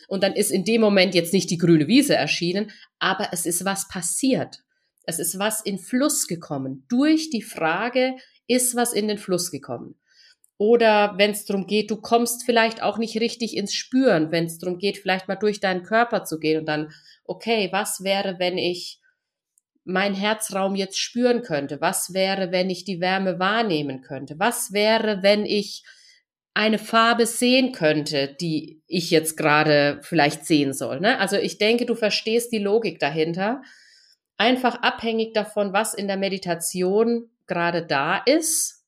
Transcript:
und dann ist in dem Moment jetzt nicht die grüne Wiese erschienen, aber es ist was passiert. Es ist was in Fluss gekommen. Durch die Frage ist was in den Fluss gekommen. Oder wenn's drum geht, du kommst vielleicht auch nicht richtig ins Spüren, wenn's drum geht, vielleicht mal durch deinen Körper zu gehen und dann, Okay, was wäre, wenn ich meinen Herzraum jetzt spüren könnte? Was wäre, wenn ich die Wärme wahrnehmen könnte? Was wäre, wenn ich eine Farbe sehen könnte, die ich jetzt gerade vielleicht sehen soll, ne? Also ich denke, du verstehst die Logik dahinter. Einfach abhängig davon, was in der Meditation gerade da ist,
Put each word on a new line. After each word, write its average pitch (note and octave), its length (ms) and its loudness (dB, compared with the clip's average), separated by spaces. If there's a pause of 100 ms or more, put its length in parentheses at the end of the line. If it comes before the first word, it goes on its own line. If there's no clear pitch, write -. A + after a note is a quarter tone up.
und G3 140 -2
dann G3 100 2
ist G3+ 180 0
in F#3 140 0
dem A3+ 160 4
Moment G3 340 4
jetzt E3+ 160 2
nicht F3+ 180 2
die E3+ 80 0
grüne E3 300 6
Wiese B3+ 280 6
erschienen, F3 560 0 (280)
aber F#3+ 320 -2
es F3 140 -6
ist E3+ 180 -4
was F#3+ 240 -4
passiert. F#3+ 760 -2 (400)
Es E3+ 160 -6
ist F#3 200 -6
was G#3+ 220 -2
in G3 180 -6
Fluss C#4 480 -2
gekommen. C#3 600 -8
Durch D#4 400 2
die G#3+ 120 -4
Frage A#3+ 760 -2 (300)
ist B3 280 2
was A#3 160 0
in G#3 160 -2
den G#3 100 -2
Fluss F3+ 340 -2
gekommen. B2+ 440 -10 (640)
Oder G#3+ 600 4
wenn's G#3 280 0
drum G3 220 -2
geht, G#3+ 240 0
du G#3 60 -4
kommst A#3 460 0
vielleicht A3+ 380 0
auch G3+ 160 -2
nicht A3 240 -4
richtig A3+ 340 -4
ins G3+ 180 -4
Spüren, G3 580 2
wenn's E3 260 -2
drum F3+ 220 -6
geht, G3 180 -2
vielleicht F#3 300 -2
mal G3 80 -4
durch G#3 240 0
deinen F#3 240 -2
Körper A3 400 0
zu D#3+ 160 -6
gehen D#3 200 2
und D#3 60 -6
dann, D3+ 260 -4 (380)
Okay, G#3 420 -2
was G3 320 -4
wäre, G3 360 -2
wenn F3+ 180 -2
ich F3 440 -4 (840)
meinen F#3+ 320 -2
Herzraum G3 600 -2
jetzt F#3+ 240 -4
spüren A#3+ 420 0
könnte? C#3+ 380 -4
Was F3+ 340 -2
wäre, F#3+ 380 0
wenn F#3 180 0
ich F3+ 160 -6
die F#3 140 -6
Wärme F#3 400 0
wahrnehmen F#3 640 0
könnte? C#3+ 380 -12
Was A3 340 -2
wäre, G#3+ 500 2
wenn G#3 220 4
ich - 380 -4 (720)
eine G#3+ 220 2
Farbe A3+ 480 2
sehen B3+ 440 2
könnte, D3+ 720 0
die D#3+ 460 -4
ich E3+ 240 -2
jetzt D#3 260 2
gerade D3 640 4
vielleicht D3+ 440 0
sehen C#3+ 280 2
soll, B2+ 260 -6
ne? G#3+ 200 2
Also G3 160 0
ich F#3+ 240 -2
denke, A#3 260 2
du A#3 80 0
verstehst A3+ 580 -2
die A3+ 60 0
Logik G3+ 400 0
dahinter. E3+ 640 -2 (760)
Einfach B3 440 2
abhängig A3+ 540 -2
davon, G3+ 360 0
was A3 220 0
in G3+ 140 -6
der G3 100 -2
Meditation F#3+ 1120 0 (160)
gerade E3+ 400 -2
da D#3 320 0
ist, - 720 0